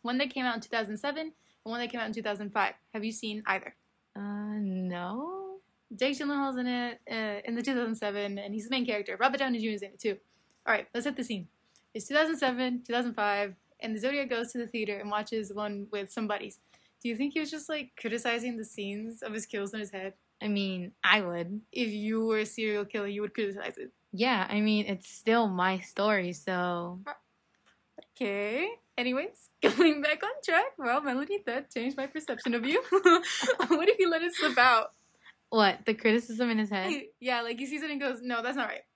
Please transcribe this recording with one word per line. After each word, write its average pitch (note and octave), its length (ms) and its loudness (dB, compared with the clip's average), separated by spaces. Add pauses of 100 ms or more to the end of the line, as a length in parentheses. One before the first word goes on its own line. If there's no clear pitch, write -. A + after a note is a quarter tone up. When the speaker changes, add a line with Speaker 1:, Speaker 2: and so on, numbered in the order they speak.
Speaker 1:
One A#3+ 160 0
that C4+ 140 2
came B3+ 160 -2
out A#3+ 80 2
in A3+ 80 -6
two - 80 -14
thousand G#3+ 260 -2
seven C#4+ 260 -2
and D#4 100 -6 (380)
one A#3 100 -4
that A#3+ 100 -4
came A#3+ 100 -6
out A3 60 -2
in A3 80 -6
two A3+ 80 -6
thousand G#3 300 -4
five. G#3 200 2 (220)
Have G#3+ 100 -4
you A3 80 -2
seen G#3+ 340 -6
either? F#3+ 280 -2 (420)
Speaker 2:
Uh, G#3 420 -6
no. G3+ 1000 -4 (360)
Speaker 1:
Jake C4 240 0
Gyllenhaal's C#4 380 0
in B3 100 -2
it, A#3+ 340 -2 (100)
uh, G#3+ 340 -2
in A#3 100 -4
the A#3 80 -2
two C4 120 0
thousand A#3 220 0
seven, G3+ 420 -2
and G3+ 160 -8
he's G#3+ 100 -4
the A#3 60 -8
main B3+ 160 2
character. G#3 340 -2
Robert C4 180 4
Downey B3+ 200 2
Junior A3 160 0
is G3+ 80 -6
in G3 80 -12
it, - 100 -20
too. G3+ 160 0 (500)
All A#3 60 4
right, G#3 220 0
let's A#3+ 100 -2
set C#4+ 120 -2
the B3+ 80 -4
scene. G3 240 -6 (440)
It's G#3 160 -8
two C#4 60 -4
thousand D#4 240 4
seven, B3 480 0
two A#3 80 -2
thousand A#3+ 180 0
five, G3+ 420 0 (260)
and A3 140 -4
the G#3 60 -4
Zodiac C4+ 300 0
goes A#3 220 -2
to B3 60 -4
the A#3 80 -4
theater G#3+ 300 -2
and G#3 140 -6
watches G#3+ 420 -2
one G3+ 400 -4
with G3+ 180 -4
some A3 160 -4
buddies. G3+ 320 -4 (440)
Do A#3 80 -2
you A3+ 60 -2
think C#4+ 180 -2
he D#4+ 60 0
was D4+ 100 -4
just, D4+ 180 -8
like, D4 320 -4
criticizing A#3 560 -2
the A3 80 -6
scenes G#3+ 580 -8
of A3 120 -8
his G#3+ 100 -4
kills G3+ 300 -6
in G#3+ 60 -4
his G3 100 -8
head? F#3+ 240 -8 (280)
Speaker 2:
I G#3+ 60 -2
mean, F#3+ 440 -2 (120)
I G#3 160 6
would. F3 400 -4 (100)
Speaker 1:
If A#3 200 0
you A3 360 0
were A3 120 4
a G#3+ 80 0
serial G#3+ 380 -2
killer, G#3 220 -4
you G3+ 140 -4
would G#3 120 -4
criticize G3 460 -4
it. B2+ 140 -12 (200)
Speaker 2:
Yeah, G#3+ 380 2
I G#3 100 2
mean, G#3 260 4
it's G3 220 -4
still A3+ 380 4
my F#3 320 2
story, G3 540 0
so. F3+ 680 -2 (1160)
Speaker 1:
Okay. G#3+ 520 -2 (300)
Anyways, B3+ 520 -2
<laughs> - 120 -8
going D4+ 400 6
back D4+ 220 2
on G#4+ 60 0 (140)
track. A4+ 320 4
Well, C4 240 2
Melody, C#4+ 460 -2
that B3+ 260 -4
changed B3+ 240 -2
my C4+ 120 -4
perception B3+ 460 -4
of A#3 120 0
you. E4 200 2
<laughs> - 40 -4 (800)
What E4 200 6
if A4+ 120 6
you F4+ 100 6
let E4 120 2
it F4 120 -2
slip C#4+ 240 2
out? A#3+ 340 6 (580)
Speaker 2:
What? G#3 360 4
The A3 80 4
criticism A#3 560 2
in A3 80 2
his G#3+ 120 0
head? G3 200 0
Speaker 1:
He, C4+ 200 -4 (100)
yeah, A#3+ 220 0
like, A#3 160 -4
he C4+ 80 -6
sees C#4+ 160 -6
it D#4 80 -4
and C#4+ 100 -4
goes, C4 200 -2
"No, A#3+ 220 -2
that's B3+ 140 -2
not A#3 120 -2
right." - 140 -8 (120)